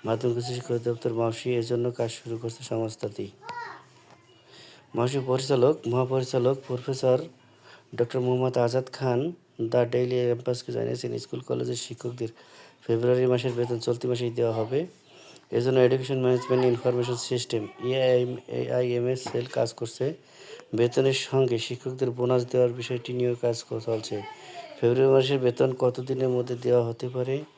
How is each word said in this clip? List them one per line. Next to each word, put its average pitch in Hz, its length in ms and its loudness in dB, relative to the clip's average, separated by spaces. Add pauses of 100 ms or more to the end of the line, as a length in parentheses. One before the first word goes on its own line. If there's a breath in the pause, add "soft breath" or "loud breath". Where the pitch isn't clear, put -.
মাধ্যমিক 113 320 0
উচ্চ 120 120 -4
শিক্ষা 123 240 -4
অধিদপ্তর 117 400 -2
মাউসি। 117 420 -2
এজন্য 120 360 0
কাজ 117 200 -2
শুরু 117 260 -8
করছে 117 260 -8
সংস্থাটি। 107 680 -6 (1600 loud breath)
মাউসি 127 300 2
পরিচালক, 131 500 4 (120)
মহাপরিচালক 127 720 2 (100)
প্রফেসর 127 520 2 (760 loud breath)
ডক্টর 120 240 0
মোহাম্মদ 127 380 2
আজাদ 123 360 2
খান 135 400 0 (280)
দ্য 120 300 2
ডেইলি 123 240 0
ক্যাম্পাসকে 123 560 -2
জানিয়েছেন, 120 460 -4
স্কুল 123 220 -8
কলেজের 123 360 -4
শিক্ষকদের 120 520 -8 (600 loud breath)
ফেব্রুয়ারি 123 380 4
মাসের 123 260 2
বেতন 120 280 -2
চলতি 120 280 -2
মাসেই 123 220 -2
দেওয়া 117 240 0
হবে। 117 320 -2 (680 loud breath)
এজন্য 131 280 2
এডুকেশন 131 420 4
ম্যানেজমেন্ট 127 440 2
ইনফরমেশন 123 500 2
সিস্টেম, 117 520 -4 (160)
এআইএম, 127 540 2 (100)
এআইএমএস 123 840 -2
সেল 123 140 -2
কাজ 117 280 -2
করছে। 127 400 -6 (640 loud breath)
বেতনের 127 380 4
সঙ্গে 131 440 2
শিক্ষকদের 127 540 -4
বোনাস 123 400 2
দেওয়ার 123 180 4
বিষয়টি 123 440 -6
নিয়েও 123 280 0
কাজ 117 280 0
ক-, 117 160 -6
চলছে। 110 360 -4 (600 loud breath)
ফেব্রুয়ারি 127 320 6
মাসের 135 260 4
বেতন 127 400 2
কত 127 200 2
দিনের 131 300 -2
মধ্যে 123 260 0
দেওয়া 123 300 2
হতে 117 240 -6
পারে 131 340 -4 (140)